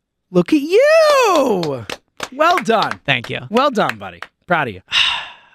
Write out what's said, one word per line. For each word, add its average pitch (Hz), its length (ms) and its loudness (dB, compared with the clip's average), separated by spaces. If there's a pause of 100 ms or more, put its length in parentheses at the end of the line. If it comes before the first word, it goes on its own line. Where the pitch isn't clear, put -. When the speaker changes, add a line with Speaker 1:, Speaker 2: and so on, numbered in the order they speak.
(320)
Speaker 1:
Look 180 220 0
at 285 80 2
you! 359 1200 2 (480)
Well 320 260 2
done. 180 460 -2
Speaker 2:
Thank 123 240 -4
you. 127 100 -6 (100)
Speaker 1:
Well 262 220 0
done, 156 260 -2
buddy. 92 220 -16 (260)
Proud 156 240 -2
of 98 40 -10
you. 90 120 -16
Speaker 2:
<sighs> - 60 -16 (640)